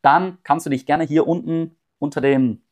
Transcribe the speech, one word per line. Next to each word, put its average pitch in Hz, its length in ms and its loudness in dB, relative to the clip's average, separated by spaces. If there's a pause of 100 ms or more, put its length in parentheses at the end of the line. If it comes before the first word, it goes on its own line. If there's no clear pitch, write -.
dann 180 420 2
kannst - 220 -2
du 156 40 -6
dich 131 160 -4
gerne 156 180 0
hier 151 240 0
unten 165 480 -4 (240)
unter 143 220 -4
dem 131 400 2 (100)